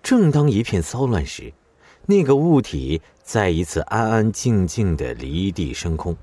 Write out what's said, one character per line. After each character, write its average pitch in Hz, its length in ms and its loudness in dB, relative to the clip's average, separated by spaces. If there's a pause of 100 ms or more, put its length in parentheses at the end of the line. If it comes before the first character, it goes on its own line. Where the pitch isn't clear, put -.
正 208 280 4
当 147 180 4
一 107 120 2
片 98 200 -2
骚 127 260 -4
乱 90 180 0
时， - 260 -14 (540)
那 196 180 4
个 135 120 6
物 151 260 4
体 73 400 -4 (220)
再 101 260 0
一 85 140 0
次 - 180 -4
安 110 300 -2
安 110 200 2
静 104 340 0
静 90 300 -2
地 65 200 -6
离 78 360 -4
地 73 220 -6
升 80 240 -4
空 85 260 -6